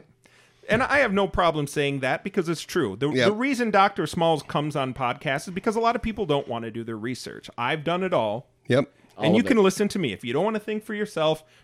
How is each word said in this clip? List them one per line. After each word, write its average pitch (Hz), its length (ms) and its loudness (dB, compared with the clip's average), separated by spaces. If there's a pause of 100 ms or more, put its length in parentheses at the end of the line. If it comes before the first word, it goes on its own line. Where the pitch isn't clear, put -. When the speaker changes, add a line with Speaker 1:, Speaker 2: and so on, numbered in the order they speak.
(680)
Speaker 1:
And 226 120 2
I 262 180 0
have 247 120 2
no 196 160 2
problem 160 400 0
saying 143 320 -2
that 131 240 -2
because 190 240 -2
it's 170 140 -4
true. 117 340 -2
The, 135 140 -2
Speaker 2:
Yep. 131 160 4
Speaker 1:
the 208 80 6
reason 240 360 0
Doctor 196 380 4
Smalls 165 360 2
comes 151 340 -2
on 131 160 -2
podcasts 135 560 -2
is 180 40 -10
because 196 220 -2
a 226 60 0
lot 233 160 2
of 196 40 -4
people 220 240 -4
don't 143 220 0
wanna 117 240 -6
do 117 140 -8
their 113 100 -6
research. 110 640 -8
I've 156 260 -2
done 170 180 0
it 185 120 0
all. 113 340 0 (200)
Speaker 2:
Yep. 123 220 4 (280)
Speaker 1:
And - 100 0
Speaker 3:
All 175 60 6
Speaker 1:
you 226 80 6
Speaker 3:
of - 40 2
Speaker 1:
can 233 120 4
Speaker 3:
it. 214 40 6
Speaker 1:
listen 196 280 4
to 202 100 -4
me. 135 140 -2
If 90 100 -10
you 117 80 -4
don't 151 140 2
wanna 220 160 -2
think 214 240 -6
for 220 80 -8
yourself, 165 500 -2 (200)